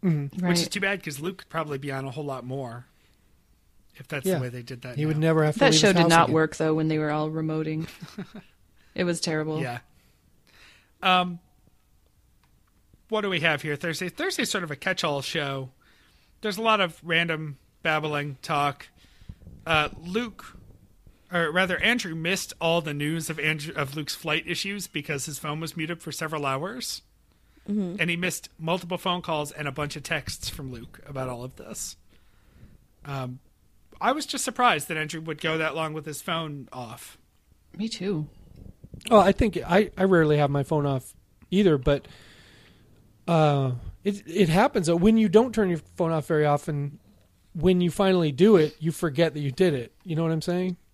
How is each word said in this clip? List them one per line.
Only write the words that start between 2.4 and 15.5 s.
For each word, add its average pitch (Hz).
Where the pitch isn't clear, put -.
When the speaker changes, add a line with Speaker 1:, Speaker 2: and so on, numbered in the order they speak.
Speaker 2:
more 123
if 139
that's 143
Speaker 1:
Yeah. 185
Speaker 2:
the 139
way 127
they 123
did 123
that 127
Speaker 1:
He 147
Speaker 2:
now. 156
Speaker 1:
would 151
never 160
have 151
to -
Speaker 3:
That 269
Speaker 1:
leave 156
Speaker 3:
show 220
Speaker 1:
his 190
Speaker 3:
did 175
Speaker 1:
house 165
Speaker 3:
not 165
Speaker 1:
again. -
Speaker 3:
work, 160
though, 160
when 156
they 156
were 151
all 151
remoting. 156
Speaker 2:
<laughs> -
Speaker 3:
It -
was 175
terrible. 156
Speaker 2:
Yeah. 120
Um, 180
what 214
do 202
we 175
have 156
here? 151
Thursday. 165
Thursday's 311
sort 190
of 156
a 139
catch-all 156
show. 135